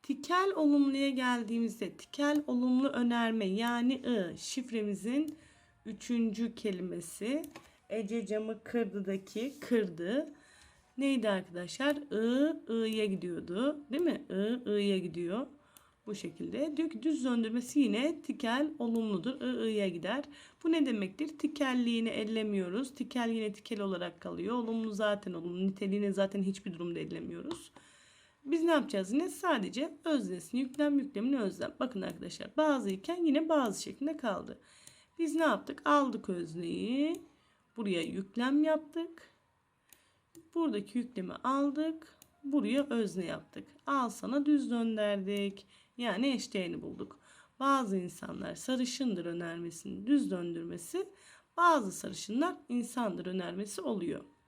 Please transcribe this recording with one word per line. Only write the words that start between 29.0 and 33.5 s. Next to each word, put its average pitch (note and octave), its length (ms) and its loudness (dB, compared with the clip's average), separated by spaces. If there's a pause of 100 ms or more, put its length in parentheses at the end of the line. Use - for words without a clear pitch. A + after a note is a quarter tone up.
yine? D#4 160 0
Sadece C#4+ 760 -2
öznesini A#3+ 560 0
yüklem, C#4+ 380 2
yüklemini B3+ 400 0
özlem. - 400 -2
Bakın B3 220 -2
arkadaşlar F3 560 -8
bazı C#4 320 4
iken E4 360 -2
yine D#4+ 240 4
bazı B3+ 340 4